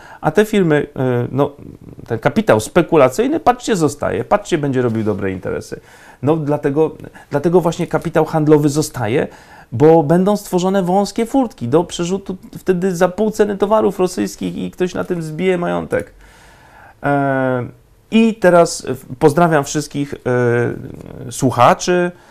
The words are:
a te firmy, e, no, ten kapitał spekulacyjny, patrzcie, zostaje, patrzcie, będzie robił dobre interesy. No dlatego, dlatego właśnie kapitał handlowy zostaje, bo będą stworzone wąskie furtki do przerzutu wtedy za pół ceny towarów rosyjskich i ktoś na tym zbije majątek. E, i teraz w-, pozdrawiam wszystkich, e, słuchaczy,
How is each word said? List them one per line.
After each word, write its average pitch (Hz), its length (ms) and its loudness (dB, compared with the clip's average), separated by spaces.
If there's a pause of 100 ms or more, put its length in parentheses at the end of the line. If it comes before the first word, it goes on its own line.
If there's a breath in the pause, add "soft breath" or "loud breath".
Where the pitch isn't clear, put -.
(200 loud breath)
a 156 100 -2
te 208 140 4
firmy, 180 420 2 (100)
e, 123 360 -2
no, 135 180 0 (560)
ten 113 120 -4
kapitał - 420 2
spekulacyjny, 175 800 2
patrzcie, 247 360 0
zostaje, 95 480 -2
patrzcie, - 340 -2
będzie 135 240 -2
robił 113 220 -2
dobre 98 280 -4
interesy. - 480 -8 (420 loud breath)
No 147 140 2
dlatego, 147 540 0 (400 loud breath)
dlatego 170 300 2
właśnie 165 260 -2
kapitał 160 380 0
handlowy 151 440 4
zostaje, 139 580 -2 (460 loud breath)
bo 160 300 6
będą 185 340 2
stworzone 190 460 -2
wąskie 196 440 -2
furtki 233 420 -2
do 156 160 2
przerzutu 185 520 -6 (220)
wtedy 185 380 -2
za 180 120 2
pół 208 220 -2
ceny 208 260 0
towarów 208 420 0
rosyjskich 185 580 -4
i 180 140 -8
ktoś 180 240 -4
na 185 100 -4
tym 175 180 -6
zbije 170 360 -2
majątek. 175 540 -4 (920 loud breath)
E, 135 640 -2 (420)
i 226 240 2
teraz 175 520 2
w-, - 320 -10
pozdrawiam 156 460 4
wszystkich, 143 500 -6
e, 120 1160 -4
słuchaczy, 175 800 2 (200 soft breath)